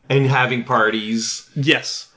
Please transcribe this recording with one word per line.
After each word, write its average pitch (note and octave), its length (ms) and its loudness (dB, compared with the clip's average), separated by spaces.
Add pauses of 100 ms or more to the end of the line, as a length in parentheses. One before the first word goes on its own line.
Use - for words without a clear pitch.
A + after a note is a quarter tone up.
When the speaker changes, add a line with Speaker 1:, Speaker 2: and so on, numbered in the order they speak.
Speaker 1:
and C#3 180 2
having B2+ 380 2
parties. A2 880 -2
Speaker 2:
Yes. C#3 640 -2